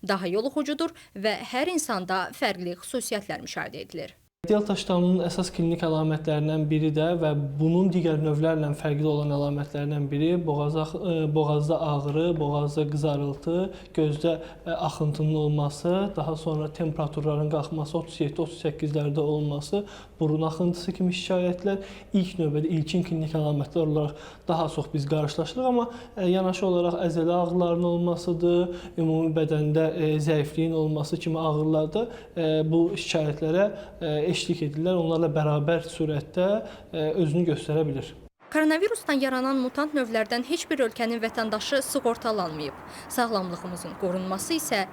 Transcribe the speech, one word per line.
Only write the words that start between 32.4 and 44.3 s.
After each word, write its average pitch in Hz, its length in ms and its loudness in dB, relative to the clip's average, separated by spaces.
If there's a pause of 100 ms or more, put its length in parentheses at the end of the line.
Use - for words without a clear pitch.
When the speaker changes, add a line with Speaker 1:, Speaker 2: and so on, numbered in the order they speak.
Speaker 2:
bu 165 180 6 (140)
şikayətlərə, 160 720 0 (300)
e, 151 320 0
eşlik - 320 -2
edirlər. 156 320 0
Onlarla 165 320 2
bərabər 151 540 2 (100)
surətdə, 156 540 -2 (460)
e, 160 100 -2 (180)
özünü 160 300 2
göstərə 151 340 0
bilir. 135 300 -4 (380)
Speaker 1:
Koronavirusdan 311 680 2
yaranan 262 400 0
mutant 285 320 -2
növlərdən 240 560 -2
heç 330 220 -2
bir 277 160 2
ölkənin 226 340 -2
vətəndaşı 226 720 -2
sığortalanmayıb. 202 1080 -2 (160)
Sağlamlığımızın 185 880 -4
qorunması 185 560 -2